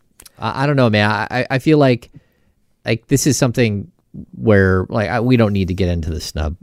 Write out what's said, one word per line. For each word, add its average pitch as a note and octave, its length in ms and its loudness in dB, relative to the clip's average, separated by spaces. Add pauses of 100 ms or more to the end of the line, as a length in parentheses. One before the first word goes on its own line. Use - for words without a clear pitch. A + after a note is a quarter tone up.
(380)
I, A2+ 260 -6
I - 20 0
don't D3 100 0
know, B2 140 4
man. G#2 200 2
I, G#2 200 -4
I, B2 220 -4
I C3+ 60 -2
feel D#3 200 2
like, C3 320 2 (760)
like, A#2 220 -4
this - 200 0
is C3+ 100 2
something A2+ 540 -2 (420)
where, G2 560 4
like, G#2 200 -2
I, G2 120 -2
we B2+ 160 2
don't A2 160 2
need G2 160 -2
to F#2 60 -4
get F2+ 140 -2
into E2+ 220 -4
the D2+ 100 -6
snub, D#2 420 -8